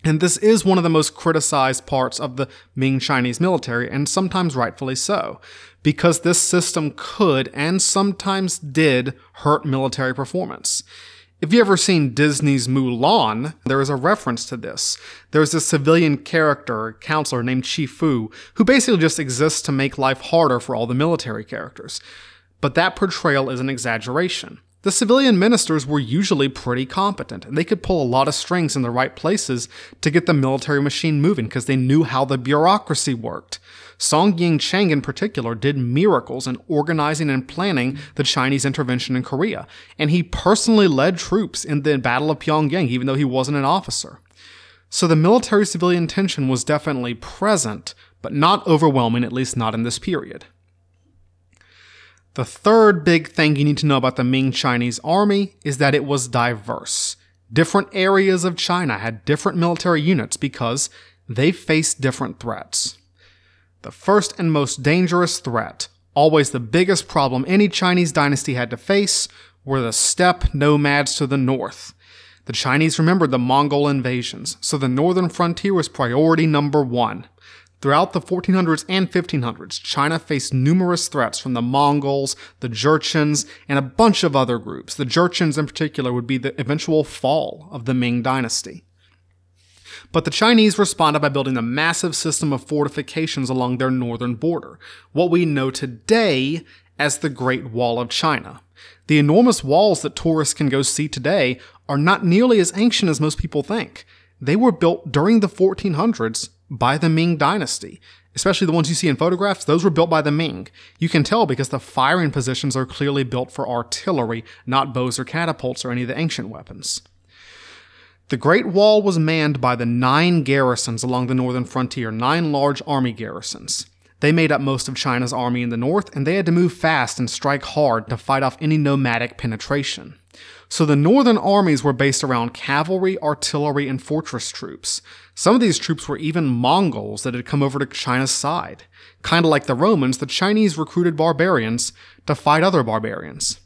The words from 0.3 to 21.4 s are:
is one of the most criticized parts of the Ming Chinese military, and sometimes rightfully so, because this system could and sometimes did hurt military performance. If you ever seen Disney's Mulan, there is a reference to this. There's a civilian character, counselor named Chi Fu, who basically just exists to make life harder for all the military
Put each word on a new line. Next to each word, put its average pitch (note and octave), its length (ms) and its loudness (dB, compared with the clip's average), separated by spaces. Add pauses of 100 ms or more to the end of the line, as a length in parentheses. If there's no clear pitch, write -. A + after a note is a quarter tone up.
is G#3+ 280 4
one F#3+ 120 4
of F3 60 2
the E3+ 60 2
most D#3 260 2
criticized C#3+ 720 0
parts B2+ 320 -2
of C3 160 -8
the C3 120 -4 (280)
Ming C3+ 240 0
Chinese B2 400 -2
military, B2+ 500 -2
and C#3+ 200 -2
sometimes F3+ 460 -2
rightfully C3 400 -4
so, - 440 -4 (420)
because E3 380 2
this F3 200 2
system E3+ 560 0
could C#3+ 580 0
and E3+ 280 -2
sometimes F#3+ 800 -2
did C3+ 560 0 (180)
hurt D3+ 320 0
military C3 480 -2
performance. - 720 -6 (580)
If D#3+ 120 0
you A#3 80 8
ever G3 160 4
seen D3+ 360 2
Disney's C#3 540 2
Mulan, C3 840 0 (100)
there C3 160 0
is C3+ 80 0
a C#3+ 80 -2
reference C3 520 -2
to B2+ 100 -10
this. - 400 -6 (340)
There's D3+ 220 2
a D#3 80 0
civilian D#3 560 2
character, C3 840 -2
counselor C#3+ 440 -2
named B2+ 200 -2
Chi - 220 -4
Fu, B2 440 -2 (260)
who G#3+ 100 4
basically A#3+ 340 4
just D#3+ 200 2
exists C#3+ 420 0
to D3+ 100 -4
make C3+ 260 -2
life C3 220 0
harder D3 400 2
for B2 160 -6
all A2+ 100 -2
the B2 80 -4
military B2+ 520 -2